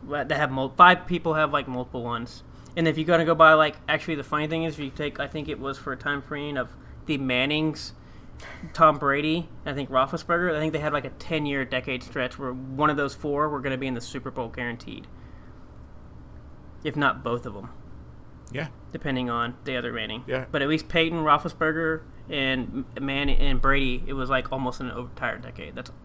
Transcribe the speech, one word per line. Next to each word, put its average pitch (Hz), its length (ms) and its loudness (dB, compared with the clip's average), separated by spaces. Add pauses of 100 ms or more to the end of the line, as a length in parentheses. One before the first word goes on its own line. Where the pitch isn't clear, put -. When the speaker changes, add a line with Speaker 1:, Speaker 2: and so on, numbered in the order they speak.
Speaker 1:
that 143 220 -4
have 143 200 2
mul-, 131 260 -2
five 180 280 10
people 170 280 0
have, 151 180 2
like, 143 160 0
multiple 127 360 -6
ones. 117 400 -6 (340)
And 165 100 2
if 151 100 2
you're 156 80 -2
gonna 165 200 4
go 165 100 4
by, 160 200 12
like, 156 200 6 (140)
actually 156 260 0
the 143 80 -6
funny 151 240 0
thing 160 160 -2
is, 160 120 -4
if - 40 -10
you 143 100 -6
take, 147 300 -6
I 139 80 -4
think 147 220 -6
it 127 100 -6
was 135 180 -6
for - 140 -8
a 127 60 -6
time 143 240 -4
frame 147 340 -6
of 123 140 -2 (380)
the 151 100 0
Mannings 139 760 0 (800)
Tom 156 260 6
Brady, 151 500 2 (160)
I 147 80 -4
think 135 160 -4
Roethlisberger, 165 680 2
I 151 40 0
think 156 140 0
they 156 60 -2
had, 151 140 0
like, 143 120 -2
a 135 60 -8
ten-year 143 540 -2
decade 127 380 -4
stretch 127 360 -4
where 131 140 -6
one 131 360 0
of 147 80 2
those 139 160 0
four 147 360 0
were 143 100 -2
gonna 131 180 -2
be 135 100 -4
in 131 60 -2
the 117 80 -4
Super 131 300 -8
Bowl 120 180 -6
guaranteed. - 580 -8 (1800)
If 151 120 -4
not 135 280 2
both 120 220 -2
of 107 100 -10
'em. 101 140 -12 (840)
Speaker 2:
Yeah. 143 160 -6 (240)
Speaker 1:
Depending 131 380 -2
on 117 340 -2
the 131 140 -4
other 120 140 -4
remaining. 113 360 -6
Speaker 2:
Yeah. 127 240 -2
Speaker 1:
But 147 100 0
at 139 60 2
least 156 200 0
Peyton, 165 320 2
Roethlisberger, 160 840 2 (280)
and 131 560 0 (120)
M-, 135 80 -4
Manning, 139 320 6
and 139 240 8
Brady, 135 440 4
it 139 80 -4
was, 127 160 -2
like, 131 220 0
almost 135 280 -2
an 127 100 -6
entire 120 480 -6
decade. 117 380 -12
That's 127 160 -12 (140)